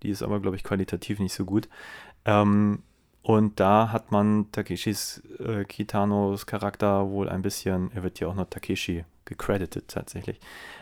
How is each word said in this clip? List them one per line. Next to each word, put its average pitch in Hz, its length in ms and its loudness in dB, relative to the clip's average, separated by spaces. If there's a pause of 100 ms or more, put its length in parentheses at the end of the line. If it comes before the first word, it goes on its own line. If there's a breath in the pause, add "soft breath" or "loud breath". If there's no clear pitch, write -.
Die 104 60 -2
ist 98 120 -2
aber, 104 200 -2
glaub 98 120 0
ich, 95 100 -6
qualitativ 101 560 -2
nicht 95 140 -2
so 101 120 -4
gut. 101 240 0 (560 loud breath)
Ähm, 104 580 4 (400)
und 107 360 4
da 107 320 6
hat 113 200 -4
man 107 400 4
Takeshis, - 720 -4 (160)
äh, 110 260 -2
Kitanos 101 800 0
Charakter 98 640 0
wohl 98 200 -2
ein 92 120 -4
bisschen, 95 520 -2
er 95 100 -6
wird 90 160 -4
ja - 80 -2
auch 90 80 -4
noch 92 140 -4
Takeshi 85 560 -4 (200)
gecredited - 640 -4
tatsächlich, - 520 -10 (420 loud breath)